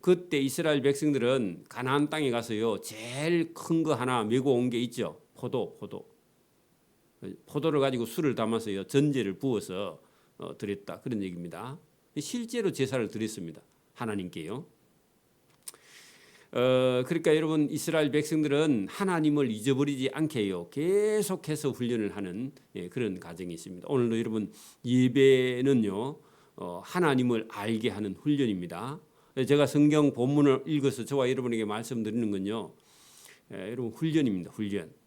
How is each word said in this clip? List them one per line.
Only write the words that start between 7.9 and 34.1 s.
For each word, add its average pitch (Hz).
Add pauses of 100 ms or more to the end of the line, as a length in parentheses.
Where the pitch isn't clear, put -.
술을 139
담아서요. 110
전제를 131
부어서, 98 (380)
어, 87
드렸다. 98
그런 117
얘기입니다. 90 (400)
실제로 226
제사를 123
드렸습니다. 104 (340)
하나님께요. 95 (1900)
어, 127
그러니까 165
여러분 151
이스라엘 156
백성들은 147
하나님을 151
잊어버리지 131
않게요. 101
계속해서 185
훈련을 113
하는, 101 (240)
예, 90
그런 98
과정이 87
있습니다. 90
오늘도 120
여러분 110 (320)
예배는요, 127 (400)
어, 87
하나님을 127
알게 110
하는 101
훈련입니다. 113 (460)
제가 143
성경 147
본문을 139
읽어서 139
저와 131
여러분에게 120
말씀드리는 110
건요, 101 (800)
예, 98
여러분 117
훈련입니다. 127